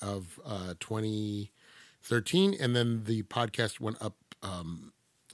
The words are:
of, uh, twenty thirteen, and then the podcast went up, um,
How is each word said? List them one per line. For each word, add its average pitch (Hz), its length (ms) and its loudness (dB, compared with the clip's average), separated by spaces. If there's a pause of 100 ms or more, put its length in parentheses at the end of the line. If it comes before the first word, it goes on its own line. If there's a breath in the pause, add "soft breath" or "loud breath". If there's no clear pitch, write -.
of, 98 440 -4
uh, 92 340 -4
twenty 107 720 -2 (500 soft breath)
thirteen, 185 560 4
and 123 160 2
then 117 300 4
the 110 200 0
podcast 117 580 0
went 110 200 -4
up, 107 140 -6 (260)
um, 85 520 -8 (400)